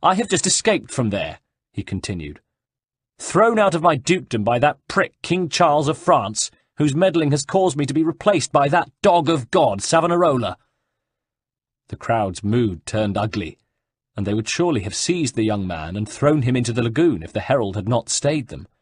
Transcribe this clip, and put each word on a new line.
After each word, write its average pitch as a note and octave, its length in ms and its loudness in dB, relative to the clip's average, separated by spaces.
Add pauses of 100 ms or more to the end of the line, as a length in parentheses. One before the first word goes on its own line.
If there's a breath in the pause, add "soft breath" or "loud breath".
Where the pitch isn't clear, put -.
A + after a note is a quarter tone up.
I F#3 120 4
have A3 140 -2
just - 180 0
escaped F#3+ 440 0
from A#2 200 0
there, E2 300 -6 (320)
he G#2+ 100 -8
continued, E2+ 580 -8 (800)
thrown A3 400 2
out G3+ 160 4
of E3 80 -2
my E3 140 4
dukedom C3+ 480 -2
by A#2 140 2
that D3 200 2 (100)
prick - 340 -2
King F3+ 260 -2
Charles D3 400 2
of D#3 80 0
France, A2 540 0 (260)
whose D3+ 180 0
meddling E3 360 2
has C#3+ 140 0
caused F#3 320 0
me C#3+ 100 -2
to C#3 80 -4
be D#3+ 100 2
replaced E3 480 0
by C#3+ 160 4
that D#3+ 220 0 (120)
dog F3 260 4
of D#3 220 0
God, A#2+ 320 2
Savonarola. E3 760 2 (1300)
The - 80 -10
crowd's G2+ 480 -2
mood G#2 400 0
turned G#2+ 320 -2
ugly, G2+ 420 -4 (580)
and G2+ 100 -6
they G2+ 80 -2
would G#2+ 140 -4
surely E3 340 0
have G2 120 -8
seized E3+ 400 -2
the A2+ 100 -2
young G#2 220 -2
man E2+ 300 -8
and G#2 120 -6
thrown D3 340 0
him B2+ 140 0
into A#2+ 160 -2
the A#2 100 -2
lagoon A#2 400 0
if E2 100 -14
the G#2 80 -4
herald G#2 360 -2
had G2+ 120 -6
not A#2+ 200 -2
stayed C#3+ 400 -4
them. C#2+ 200 -16 (140)